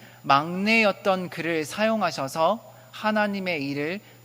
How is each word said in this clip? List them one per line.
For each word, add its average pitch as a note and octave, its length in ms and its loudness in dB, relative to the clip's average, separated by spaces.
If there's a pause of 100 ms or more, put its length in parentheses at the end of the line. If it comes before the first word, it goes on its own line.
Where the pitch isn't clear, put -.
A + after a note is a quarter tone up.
(220)
막내였던 F#3 1080 2
그를 D#3+ 360 -4
사용하셔서 F#3 1080 -2 (180)
하나님의 G3+ 720 -2
일을 D3 340 -4 (260)